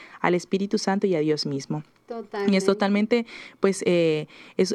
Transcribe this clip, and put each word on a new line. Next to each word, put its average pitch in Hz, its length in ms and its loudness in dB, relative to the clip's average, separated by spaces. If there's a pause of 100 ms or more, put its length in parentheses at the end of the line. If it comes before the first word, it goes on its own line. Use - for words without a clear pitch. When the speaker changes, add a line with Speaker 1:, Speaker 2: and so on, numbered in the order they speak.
(220)
Speaker 1:
al 175 140 2
Espíritu 196 420 -2
Santo 196 280 -2
y 190 100 2
a 156 40 0
Dios 151 260 0
mismo. 147 380 -6 (240)
Speaker 2:
Totalmente. 208 460 -2
Speaker 1:
Y 190 40 4
es 190 80 0
totalmente, 208 600 2 (340)
pues, 196 260 0
eh, 160 420 2 (280)
es, 185 200 2